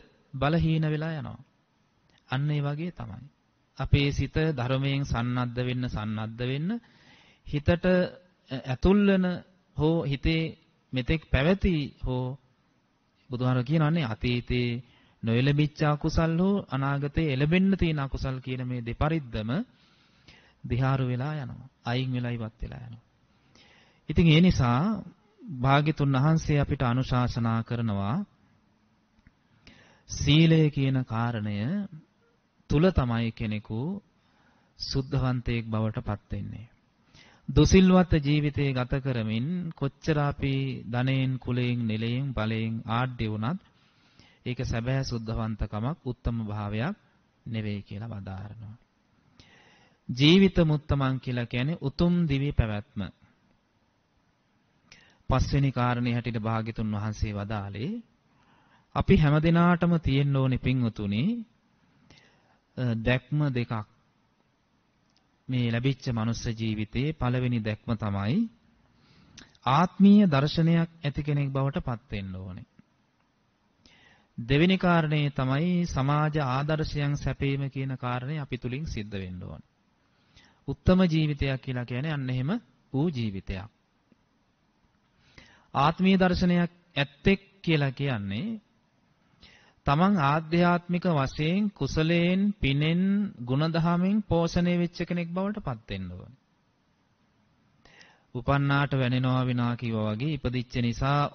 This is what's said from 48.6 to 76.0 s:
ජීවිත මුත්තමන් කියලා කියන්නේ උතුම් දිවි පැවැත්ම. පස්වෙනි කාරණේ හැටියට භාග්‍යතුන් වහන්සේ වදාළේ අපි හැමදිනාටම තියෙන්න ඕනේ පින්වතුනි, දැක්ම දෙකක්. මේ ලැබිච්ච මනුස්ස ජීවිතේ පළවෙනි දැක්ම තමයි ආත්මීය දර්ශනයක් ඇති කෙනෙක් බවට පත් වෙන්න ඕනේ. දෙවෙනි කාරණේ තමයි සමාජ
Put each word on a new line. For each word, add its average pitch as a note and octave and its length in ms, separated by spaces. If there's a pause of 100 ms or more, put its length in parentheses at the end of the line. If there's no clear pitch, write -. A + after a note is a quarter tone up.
ජීවිත E3 520
මුත්තමන් C#3+ 560
කියලා B2 280
කියන්නේ C3 360
උතුම් F3 320 (100)
දිවි C#3+ 280
පැවැත්ම. G#2+ 500 (2250)
පස්වෙනි C#3 420
කාරණේ B2 420
හැටියට A#2 260
භාග්‍යතුන් A2+ 540
වහන්සේ G#2+ 400
වදාළේ G2+ 580 (1040)
අපි F#3 200
හැමදිනාටම E3+ 840
තියෙන්න C#3 380
ඕනේ C3 220
පින්වතුනි, A2+ 640 (1700)
දැක්ම B2 420 (100)
දෙකක්. A#2+ 240 (1800)
මේ B2 200
ලැබිච්ච A#2+ 400
මනුස්ස A2+ 420
ජීවිතේ A2+ 600
පළවෙනි B2 460
දැක්ම G#2+ 340
තමයි G#2 460 (1300)
ආත්මීය G3 580
දර්ශනයක් E3 720
ඇති D3 260
කෙනෙක් C#3+ 280
බවට C3+ 300
පත් A#2 280
වෙන්න F#2+ 260
ඕනේ. F#2+ 320 (1700)
දෙවෙනි C#3+ 400
කාරණේ D#3 520
තමයි D#3 560
සමාජ D3 520